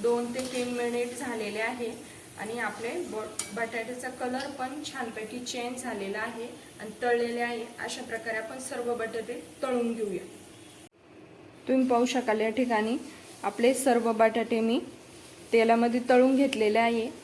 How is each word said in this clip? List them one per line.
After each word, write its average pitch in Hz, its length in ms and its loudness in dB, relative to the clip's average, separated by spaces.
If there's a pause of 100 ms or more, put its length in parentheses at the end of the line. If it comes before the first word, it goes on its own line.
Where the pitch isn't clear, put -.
दोन 240 320 0
ते 262 60 -6
तीन 247 280 -4
मिनिट 240 500 -4
झालेले 220 420 -4
आहे 240 320 -4 (480)
आणि 226 200 -6
आपले 220 300 -6 (120)
ब-, 214 540 -8
बटाट्याचा 233 540 -6
कलर 254 500 -6
पण 277 240 -6
छानपैकी 226 560 -8
चेंज 247 440 -6
झालेला 208 360 -6
आहे 233 280 -6 (320)
आणि 220 120 -10 (100)
तळलेले 240 400 2
आहे. 233 240 -2 (140)
अशा 247 220 -6
प्रकारे 226 360 -6
आपण 254 220 -6
सर्व 240 360 -4
बटाटे 226 520 -6 (160)
तळून 240 300 2
घेऊया. 208 320 -4 (1400)
तुम्ही 262 200 4
पाहू 247 180 4
शकाल 240 360 0
या 220 80 2
ठिकाणी 226 480 2 (460)
आपले 233 300 4
सर्व 240 400 4
बटाटे 226 460 4
मी 226 220 2 (720)
तेलामध्ये 233 560 6
तळून 254 260 8
घेतलेले 220 440 4
आहे. 233 300 2 (140)